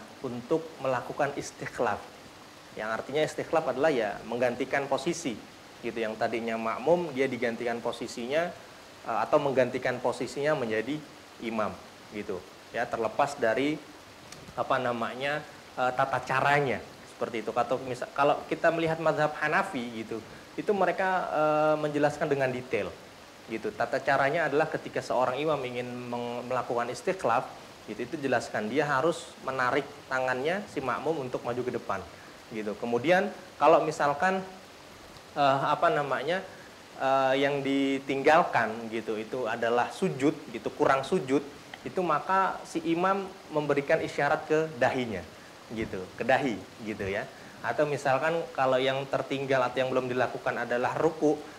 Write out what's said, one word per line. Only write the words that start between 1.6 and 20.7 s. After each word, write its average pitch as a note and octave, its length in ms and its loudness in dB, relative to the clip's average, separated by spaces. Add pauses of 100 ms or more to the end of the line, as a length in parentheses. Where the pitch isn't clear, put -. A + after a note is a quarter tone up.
Yang G#2+ 240 -6
artinya C3 320 -2
istikhlaf D#3+ 400 -2
adalah, C#3 240 2
ya, G#2 320 0
menggantikan B2+ 640 0
posisi, C3+ 480 -2 (480)
gitu. A#2 160 -4
Yang G#2+ 160 -2
tadinya A2+ 400 0
makmum, C3+ 560 0
dia C3 160 2
digantikan A#2 480 -2
posisinya, A#2+ 720 -4 (560)
eh, A2+ 160 -2
atau D3+ 160 4
menggantikan B2+ 640 2
posisinya C#3 560 0
menjadi A#2 400 -2 (480)
imam, A2 240 -2 (400)
gitu. G2+ 320 -6 (340)
Ya, A#2 80 0
terlepas A#2 560 0
dari, C3 400 2 (800)
apa C3+ 160 0
namanya, B2 640 -2 (400)
eh, B2+ 160 2
tata C3+ 320 2
caranya, C3+ 560 2 (240)
seperti A2+ 320 -4
itu. G#2+ 160 -4
Atau B2 320 2
misal, B2 240 -6
kalau C#3+ 240 4 (160)
kita E3 160 2
melihat E3 320 2
mazhab D3+ 400 2
Hanafi, C#3 640 -2
gitu, A2 160 -6 (400)
itu D3+ 160 0